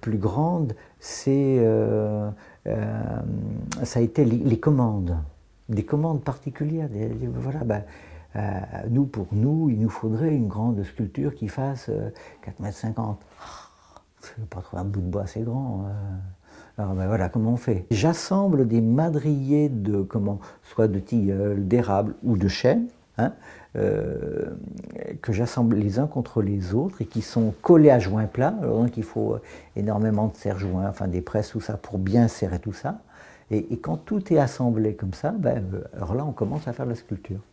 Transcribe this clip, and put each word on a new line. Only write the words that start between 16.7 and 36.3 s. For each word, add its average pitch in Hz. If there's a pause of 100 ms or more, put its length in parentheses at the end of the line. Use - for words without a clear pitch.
Alors, 98
ben 92
voilà, 95
comment 110
on 120
fait ? 101
J'assemble 165
des 113
madriers 147
de, 104
comment, 101 (240)
soit -
de 98
tilleul, 98
d'érable 101
ou 117
de 95
chêne, 175 (300)
hein, 135 (420)
euh, - (760)
que 113
j'assemble 117
les 101
uns 147
contre 123
les 98
autres 165
et 101
qui -
sont 110
collés 156
à 127
joint 101
plat. 143
Alors, 117
donc, 120
il 110
faut, 110
euh, 110 (340)
énormément 107
de -
serre-joints, 95
enfin 98
des 90
presses, 104
tout 113
ça, 104
pour -
bien 107
serrer 90
tout 107
ça. 170 (520)
Et, 107
et 117
quand 156
tout 190
est 165
assemblé 117
comme 92
ça, 151
ben, 127 (120)
euh, 98 (140)
alors 95
là, 135
on 147